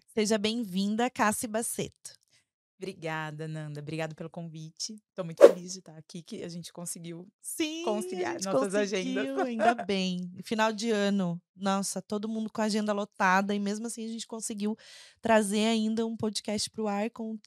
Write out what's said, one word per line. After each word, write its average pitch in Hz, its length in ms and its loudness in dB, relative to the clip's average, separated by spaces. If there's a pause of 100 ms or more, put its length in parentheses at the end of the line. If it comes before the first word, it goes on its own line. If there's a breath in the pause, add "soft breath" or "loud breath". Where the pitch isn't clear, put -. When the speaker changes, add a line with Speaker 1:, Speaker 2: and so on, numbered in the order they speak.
(120)
Speaker 1:
Seja 214 240 4
bem-vinda, 214 720 0
Cassi 214 380 2
Baceto. - 640 -6 (640 soft breath)
Speaker 2:
Obrigada, 156 720 -6
Nanda. 151 320 -8
Obrigada 156 340 -4
pelo 165 140 -10
convite. 165 760 -10 (120)
Tô 185 100 -6
muito 165 180 4
feliz 180 300 8
de 190 60 -10
estar 160 180 -18
aqui, 160 260 -14
que - 200 -12
a 175 80 -8
gente 170 240 -10
conseguiu 170 520 -12 (140)
Speaker 1:
Sim, 320 460 -6
Speaker 2:
conciliar 359 460 -2
Speaker 1:
a - 20 -6
gente 190 180 -8
Speaker 2:
nossas 180 220 2
Speaker 1:
conseguiu, 202 480 0
Speaker 2:
agendas. 269 260 -2
<laughs> - 0 -
Speaker 1:
ainda 233 280 2
bem. 185 540 -2 (140)
Final 220 300 2
de 226 160 -2
ano. 196 500 2 (160)
Nossa, 196 460 -2
todo 208 260 -4
mundo 220 240 -4
com - 80 -4
a 214 40 2
agenda 214 280 2
lotada 202 640 4
e 208 40 0
mesmo 214 280 -2
assim 233 180 -8
a 226 40 -6
gente 226 180 -8
conseguiu 214 500 -4 (460 loud breath)
trazer 214 420 6
ainda 226 400 4
um 226 140 -4
podcast 208 500 -2
pro 214 180 -4
ar 202 220 0
com 220 380 -8